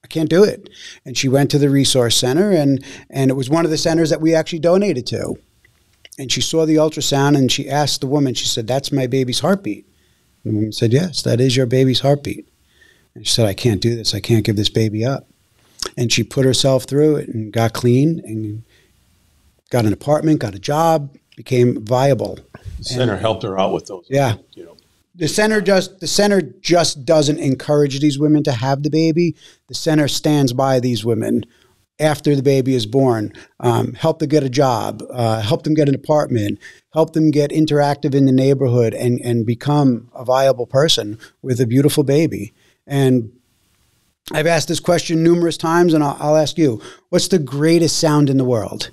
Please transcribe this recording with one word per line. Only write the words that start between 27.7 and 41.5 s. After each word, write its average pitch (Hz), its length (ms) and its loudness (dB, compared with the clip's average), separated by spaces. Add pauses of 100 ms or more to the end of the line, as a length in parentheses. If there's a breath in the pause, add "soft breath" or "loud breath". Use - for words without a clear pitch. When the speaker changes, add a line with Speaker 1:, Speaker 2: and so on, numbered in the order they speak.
Speaker 1:
these 143 180 0
women 151 260 2
to 143 80 0
have 135 300 -2
the 151 60 -2
baby. 160 480 0 (320 soft breath)
The 127 60 -16
center 151 340 0
stands 143 460 0
by 135 260 2
these 120 240 -4
women 113 400 -2 (560 soft breath)
after 151 340 0
the 135 80 0
baby 135 320 2
is 113 120 -2
born, 113 480 0 (260 loud breath)
um, 120 320 0
help 160 280 -2
them 147 100 -4
get 151 120 4
a 135 60 -4
job, 117 540 0 (100)
uh, 113 300 0
help 127 220 -2
them 156 100 0
get 151 160 2
an 135 40 0
apartment, 131 640 -2 (360 loud breath)
help 160 180 0
them 156 180 2
get 147 200 0
interactive 147 640 0
in 139 100 4
the 135 80 4
neighborhood 131 600 2
and, 120 260 -2
and 117 240 -2
become 123 720 0
a 127 100 -16
viable 127 420 2
person 120 520 0 (240 loud breath)
with 127 180 -4